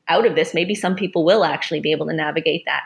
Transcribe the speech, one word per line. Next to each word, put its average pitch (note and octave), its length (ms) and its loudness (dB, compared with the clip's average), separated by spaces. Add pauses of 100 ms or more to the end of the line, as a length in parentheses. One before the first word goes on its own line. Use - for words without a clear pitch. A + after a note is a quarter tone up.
out F#3+ 180 4
of F3 100 2
this. D#3+ 180 0
Maybe F3+ 220 0
some F#3 200 -2
people F#3 280 -2
will G3 200 4
actually D3+ 360 -2
be D3+ 120 -2
able D#3 160 -2
to E3 60 -4
navigate D#3 520 -4
that. C#3+ 200 -4